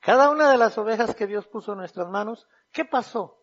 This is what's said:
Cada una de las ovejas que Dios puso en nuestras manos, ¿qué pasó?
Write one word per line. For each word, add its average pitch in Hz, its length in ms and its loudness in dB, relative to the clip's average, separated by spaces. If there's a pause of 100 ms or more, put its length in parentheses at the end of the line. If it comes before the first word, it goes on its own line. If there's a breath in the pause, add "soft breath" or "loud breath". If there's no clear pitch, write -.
Cada 262 280 6
una 302 220 4
de 262 60 6
las 226 200 2
ovejas 220 380 -2
que 208 120 -6
Dios 208 200 -8
puso 208 240 -12
en 202 60 -10
nuestras 180 320 -10
manos, 208 400 -8 (240)
¿qué 311 100 -6
pasó? 233 600 -6